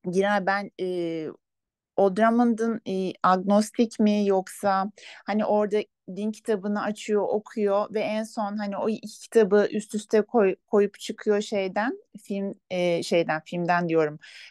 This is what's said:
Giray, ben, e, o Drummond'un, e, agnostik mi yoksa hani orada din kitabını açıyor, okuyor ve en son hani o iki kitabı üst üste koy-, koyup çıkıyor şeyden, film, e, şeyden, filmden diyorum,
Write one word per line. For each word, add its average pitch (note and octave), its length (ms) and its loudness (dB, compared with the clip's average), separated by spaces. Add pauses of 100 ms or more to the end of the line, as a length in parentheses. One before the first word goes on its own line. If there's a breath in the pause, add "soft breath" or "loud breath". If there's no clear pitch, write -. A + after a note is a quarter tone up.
(100)
Giray, G3 360 0
ben, G3 240 -2 (100)
e, E3+ 460 -4 (720)
o F#3+ 200 4
Drummond'un, A3+ 720 2
e, F#3+ 240 -4 (100)
agnostik G3+ 800 2
mi G#3 260 4
yoksa F#3+ 680 0 (340 loud breath)
hani G#3 180 -2
orada G#3 340 0 (380)
din G#3+ 160 -4
kitabını G#3 500 -4
açıyor, G#3+ 400 -2
okuyor G3+ 720 -2
ve A3 60 -2
en G#3+ 220 -4
son G#3+ 340 -8
hani G3+ 200 -6
o - 120 -2
iki - 320 -8
kitabı G#3 520 4
üst G#3 220 -6
üste G#3+ 280 0
koy-, G3+ 340 2 (100)
koyup G3+ 340 0
çıkıyor G#3+ 400 -2
şeyden, G#3 580 -4 (240)
film, G3 320 -6 (160)
e, F3 320 0
şeyden, E3 420 0
filmden F3 440 -2
diyorum, D#3 300 0 (320 loud breath)